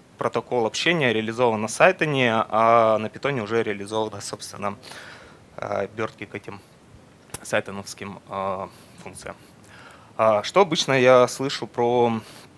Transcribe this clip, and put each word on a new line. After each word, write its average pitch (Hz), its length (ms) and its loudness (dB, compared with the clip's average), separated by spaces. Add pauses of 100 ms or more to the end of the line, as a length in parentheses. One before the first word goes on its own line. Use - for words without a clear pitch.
(160)
протокол 120 480 -2
общения 143 480 2
реализован 110 480 2
на 110 80 -2
Сайтоне, 147 640 0 (160)
а 113 480 4
на 107 140 -4
питоне 135 320 -4
уже 113 200 -2
реализованы, 104 600 -6
собственно, - 560 -10 (800)
а, 101 220 -4
обертки 104 440 -8
к - 100 -16
этим 104 260 -14 (840)
сайтоновским, 101 800 -6 (100)
а, 95 400 -6 (320)
функциям. 95 340 -14 (840)
А, 110 240 4
что 185 200 2
обычно 160 320 0
я 127 340 8
слышу 135 380 -6
про, 120 560 2 (360)